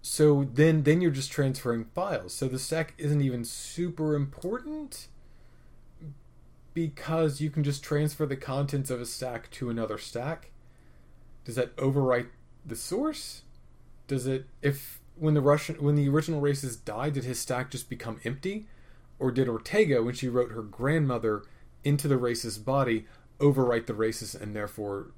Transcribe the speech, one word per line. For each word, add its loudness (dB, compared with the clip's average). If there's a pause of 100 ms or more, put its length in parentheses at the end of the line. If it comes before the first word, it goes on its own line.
So 4
then, 4
then 6
you're 4
just -4
transferring 0
files. -4
So -2
the -2
stack -2
isn't 2
even 0
super -4
important, -6 (1700)
because -2
you -2
can -2
just -2
transfer 0
the -4
contents -2
of -4
a -8
stack -8
to -6
another -4
stack. -8 (920)
Does -10
that -2
overwrite 4 (380)
the -8
source? -4 (680)
Does -2
it, -2 (160)
if, -2 (160)
when 4
the 6
Russian, 4
when 6
the 4
original 2
racist -2
died, -2
did -2
his -6
stack -4
just -8
become -8
empty? -6 (520)
Or 2
did 2
Ortega, 4
when -2
she -4
wrote 2
her -8
grandmother 0 (400)
into 2
the 4
racist -2
body, 2 (340)
overwrite 4
the -6
racist -2
and -8
therefore -6